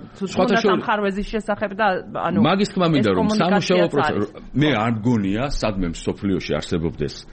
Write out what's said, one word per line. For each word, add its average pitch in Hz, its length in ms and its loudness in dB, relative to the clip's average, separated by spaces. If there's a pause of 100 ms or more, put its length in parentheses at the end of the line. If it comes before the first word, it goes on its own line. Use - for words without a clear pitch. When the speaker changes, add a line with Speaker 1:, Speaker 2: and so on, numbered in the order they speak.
Speaker 1:
თუ - 160 -12
Speaker 2:
სხვათა 190 140 -6
Speaker 1:
თუნდაც 240 160 2
ამ 196 140 2
Speaker 2:
შორის 202 180 2
Speaker 1:
ხარვეზის 208 420 -2
შესახებ 208 460 -4
და, 208 140 0 (280)
ანუ, 165 240 0
Speaker 2:
მაგის 196 300 4
თქმა 180 180 0
მინდა, 143 220 4
Speaker 1:
ეს 95 80 4
Speaker 2:
რომ 90 100 2
სამუშაო 214 140 2
Speaker 1:
კომუნიკაციაც 180 480 2
Speaker 2:
პროცესი, 156 240 0
Speaker 1:
არის. 104 160 -2 (220)
Speaker 2:
მე 147 220 2
არ 117 200 2
მგონია, 110 540 0
სადმე 107 420 -2
მსოფლიოში 87 640 -2
არსებობდეს 78 640 -4 (180)